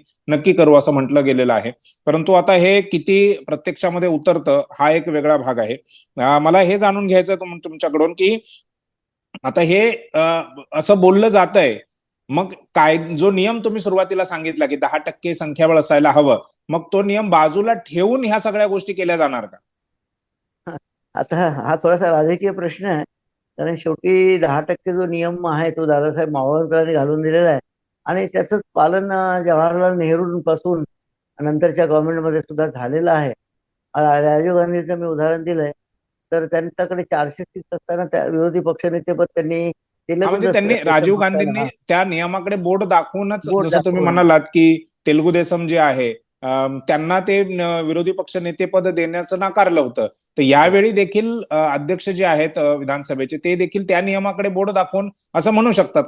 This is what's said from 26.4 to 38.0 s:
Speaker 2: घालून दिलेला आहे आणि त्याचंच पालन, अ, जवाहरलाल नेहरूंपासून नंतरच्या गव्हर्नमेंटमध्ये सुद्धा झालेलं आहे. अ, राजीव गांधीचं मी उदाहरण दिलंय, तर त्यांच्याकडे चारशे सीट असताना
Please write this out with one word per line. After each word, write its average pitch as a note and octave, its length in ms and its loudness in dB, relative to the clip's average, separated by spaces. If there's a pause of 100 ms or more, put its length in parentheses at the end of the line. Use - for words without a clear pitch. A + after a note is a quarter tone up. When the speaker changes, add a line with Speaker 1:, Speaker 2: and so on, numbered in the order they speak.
Speaker 2:
घालून D3 280 0
दिलेला E3 260 2
आहे C#3 120 2 (440)
आणि F#3 220 -4
त्याचंच F#3+ 360 -4 (120)
पालन, F#3+ 380 0
अ, F#3 300 -2
जवाहरलाल E3+ 560 2
नेहरूंपासून E3 840 -2 (560)
नंतरच्या D3+ 460 0
गव्हर्नमेंटमध्ये D#3 540 -2
सुद्धा D#3 260 -4
झालेलं D3+ 460 -2
आहे. D3 200 -2 (640)
अ, D3 60 -2
राजीव D3+ 580 2
गांधीचं F3 360 -2
मी E3+ 120 -6
उदाहरण D#3+ 380 -2
दिलंय, D#3 280 -4 (600)
तर E3 140 -2
त्यांच्याकडे E3+ 560 -4
चारशे D3 400 -4
सीट F3+ 300 -16
असताना F3 320 -6